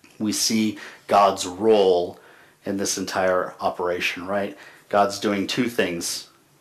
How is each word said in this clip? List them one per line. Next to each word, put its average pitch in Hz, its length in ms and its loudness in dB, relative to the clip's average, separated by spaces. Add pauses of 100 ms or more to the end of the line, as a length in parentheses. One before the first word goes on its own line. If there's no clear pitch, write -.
(200)
we 107 140 -2
see 110 440 0 (300)
God's 98 380 4
role 92 760 4 (460)
in 98 120 -4
this 98 200 -4
entire 92 640 -2
operation, 87 680 -4
right? 98 300 -4 (300)
God's 101 320 0
doing 101 280 -2
two 123 200 -2
things. 87 600 -4 (340)